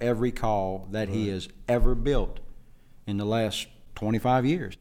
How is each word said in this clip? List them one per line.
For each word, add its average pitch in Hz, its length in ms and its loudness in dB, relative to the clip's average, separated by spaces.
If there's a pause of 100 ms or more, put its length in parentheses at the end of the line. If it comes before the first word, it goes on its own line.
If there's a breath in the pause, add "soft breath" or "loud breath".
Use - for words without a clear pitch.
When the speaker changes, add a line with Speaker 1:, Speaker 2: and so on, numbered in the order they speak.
Speaker 1:
every 117 300 2
call 95 600 0
that 107 180 -2
he 107 160 -2
Speaker 2:
Right. 98 80 -2
Speaker 1:
has 92 160 -6 (180)
ever 120 260 6
built 117 460 2 (680 soft breath)
in 101 120 -2
the 104 80 -2
last 110 420 0 (260)
twenty-five 120 520 2
years, 143 360 -2